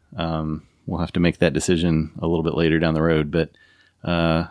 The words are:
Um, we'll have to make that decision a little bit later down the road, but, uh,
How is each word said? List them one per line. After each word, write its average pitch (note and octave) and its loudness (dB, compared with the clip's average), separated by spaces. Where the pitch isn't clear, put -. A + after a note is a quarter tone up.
Um, D#2+ -4
we'll E2+ -6
have E2 -4
to F2+ -2
make F2 2
that E2+ 2
decision D#2+ 0
a E2+ -4
little E2 0
bit D#2 -2
later D#2+ 2
down D#2+ 2
the D#2 0
road, D#2 2
but, D#2+ -2
uh, E2+ 0